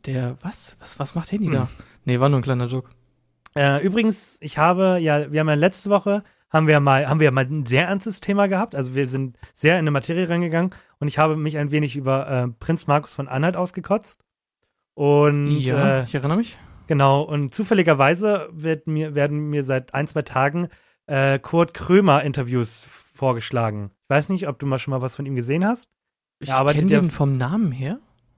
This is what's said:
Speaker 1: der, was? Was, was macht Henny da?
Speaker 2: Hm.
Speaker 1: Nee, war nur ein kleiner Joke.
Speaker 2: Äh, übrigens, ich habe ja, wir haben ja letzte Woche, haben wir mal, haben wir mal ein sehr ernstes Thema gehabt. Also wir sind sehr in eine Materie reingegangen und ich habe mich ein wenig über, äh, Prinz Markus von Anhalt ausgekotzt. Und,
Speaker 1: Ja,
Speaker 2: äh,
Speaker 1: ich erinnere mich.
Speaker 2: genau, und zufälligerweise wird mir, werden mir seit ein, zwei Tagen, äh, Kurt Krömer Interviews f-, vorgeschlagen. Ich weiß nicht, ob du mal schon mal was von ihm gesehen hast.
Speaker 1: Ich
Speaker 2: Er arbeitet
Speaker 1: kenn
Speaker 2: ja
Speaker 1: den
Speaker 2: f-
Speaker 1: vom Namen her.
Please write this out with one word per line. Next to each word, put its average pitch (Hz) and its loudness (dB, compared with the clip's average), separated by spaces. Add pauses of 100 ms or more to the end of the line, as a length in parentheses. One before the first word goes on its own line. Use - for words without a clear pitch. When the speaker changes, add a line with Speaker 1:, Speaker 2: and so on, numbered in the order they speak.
Speaker 1:
der, 127 -6
was? - -14
Was, - -16
was - -8
macht 170 -6
Henny 202 -2
da? 135 0
Speaker 2:
Hm. 127 -2 (380)
Speaker 1:
Nee, 123 0
war 135 4
nur 139 4
ein 117 -2
kleiner 123 -2
Joke. 127 -8 (640)
Speaker 2:
Äh, 143 2
übrigens, 214 -2
ich 147 -10
habe 180 2
ja, 147 0
wir 151 0
haben 156 2
ja 147 2
letzte 180 0
Woche, 202 0 (260)
haben 156 2
wir 151 6
mal, 139 4
haben 151 0
wir 151 4
mal 131 0
ein 143 -6
sehr 131 2
ernstes 196 -4
Thema 202 0
gehabt. 190 -2
Also 127 -6
wir 135 -2
sind 131 -6 (180)
sehr 156 2
in 185 2
eine 156 0
Materie 165 -2
reingegangen 170 0 (280)
und 147 -4
ich 147 -4
habe 156 2
mich 156 -4
ein 147 -2
wenig 147 0
über, 135 -2
äh, 127 0 (120)
Prinz - -4
Markus 147 0
von 139 -8
Anhalt 147 -2
ausgekotzt. 180 -6 (760)
Und, 147 4
Speaker 1:
Ja, 135 2
Speaker 2:
äh, 127 -2
Speaker 1:
ich 117 -8
erinnere 143 0
mich. 233 -4 (300)
Speaker 2:
genau, 139 4
und 147 -4
zufälligerweise 175 2
wird 160 -6
mir, 156 -4
werden 147 -2
mir 147 -2
seit 131 -4
ein, 143 -2
zwei 156 -2
Tagen, 147 -2 (400)
äh, 139 2
Kurt 170 0
Krömer 175 4
Interviews 123 -2
f-, - -20
vorgeschlagen. 113 -2 (120)
Ich - -20
weiß 143 2
nicht, 185 -4
ob 139 -8
du 143 -8
mal 135 0
schon 135 -8
mal 131 -2
was 127 -6
von 143 -8
ihm 135 -6
gesehen 135 -2
hast. 240 -4 (500)
Speaker 1:
Ich 143 -10
Speaker 2:
Er 131 2
arbeitet 147 2
Speaker 1:
kenn 190 2
Speaker 2:
ja 208 6
Speaker 1:
den 180 2
Speaker 2:
f- - -4
Speaker 1:
vom 139 0
Namen 156 -2
her. 135 -8 (380)